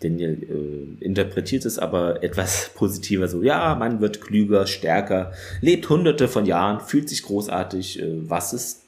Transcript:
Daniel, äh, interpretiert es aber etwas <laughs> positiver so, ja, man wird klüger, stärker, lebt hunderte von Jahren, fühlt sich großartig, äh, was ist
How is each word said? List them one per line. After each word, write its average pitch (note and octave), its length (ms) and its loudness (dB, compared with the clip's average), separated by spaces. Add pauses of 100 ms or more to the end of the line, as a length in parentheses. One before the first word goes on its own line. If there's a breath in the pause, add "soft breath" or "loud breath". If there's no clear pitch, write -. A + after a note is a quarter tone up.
Daniel, D2+ 1000 -4
äh, - 40 -8
interpretiert F#2+ 600 0
es A2+ 140 -4
aber F2 440 2
etwas F#2 500 -2
<laughs> - 40 -20
positiver G2 500 0
so, F2 160 -2
ja, D#3 320 4
man A#2 260 0
wird G#2 200 0
klüger, G#2 460 4
stärker, F#2 680 0 (280 loud breath)
lebt E3+ 280 4
hunderte D3+ 400 4
von G#2+ 180 0
Jahren, F#2+ 340 2
fühlt D3 280 0
sich - 160 -6
großartig, F#2+ 760 -4
äh, E2+ 60 -4 (240)
was E2+ 220 -2
ist - 360 -8